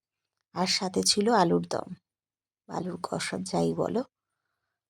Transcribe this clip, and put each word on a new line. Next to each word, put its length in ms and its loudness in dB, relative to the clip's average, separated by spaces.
আর 140 0
সাথে 340 0
ছিল 300 4
আলুর 340 4
দম, 220 -6
আলুর 340 -6
কষা 400 -6
যাই 320 0
বলো, 280 -2